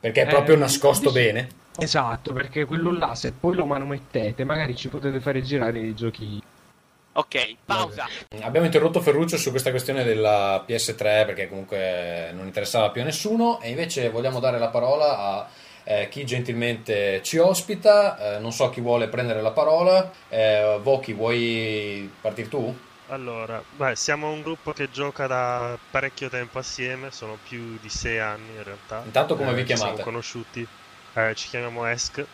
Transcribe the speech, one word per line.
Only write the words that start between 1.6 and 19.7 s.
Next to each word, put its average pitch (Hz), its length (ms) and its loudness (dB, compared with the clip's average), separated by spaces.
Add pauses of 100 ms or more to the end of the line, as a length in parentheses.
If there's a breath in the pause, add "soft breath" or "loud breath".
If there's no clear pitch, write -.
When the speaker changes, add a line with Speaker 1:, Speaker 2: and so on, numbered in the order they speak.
Speaker 2:
Esatto, 135 540 -2
perché 131 320 -2
quello 165 260 -2
là, 165 240 -2
se 123 180 -4
poi 175 220 0
lo 175 120 0
manomettete, 135 800 -4
magari 147 300 -2
ci 127 140 -10
potete 135 320 -4
fare 131 220 -2
girare 123 360 0
i 113 160 -4
giochi. 107 480 -6 (720)
Speaker 3:
Ok, 123 420 -2 (100)
pausa. 170 440 -4 (320)
Speaker 1:
Abbiamo 131 260 2
interrotto 165 340 4
Ferruccio 165 360 2
su 139 140 -2
questa 131 200 0
questione 127 320 0
della 104 640 4
P 123 80 -2
S 113 220 -2
tre 107 280 4
perché 98 240 -4
comunque 90 880 -4
non 92 120 -10
interessava 101 440 0
più 120 120 -4
a - 20 -2
nessuno 226 560 0
e 117 100 -6
invece 143 400 -2
vogliamo 123 300 -2
dare 123 180 2
la 113 100 0
parola 135 500 2
a... 101 300 -4 (360 loud breath)
Eh, 104 260 0
chi 139 160 -8
gentilmente 117 960 0
ci - 160 -2
ospita. 190 960 4
Eh, - 20 -6
non 113 140 -6
so 156 180 2
chi 123 120 -8
vuole 120 260 4
prendere 117 340 -2
la 113 100 4
parola. 175 580 6 (200 loud breath)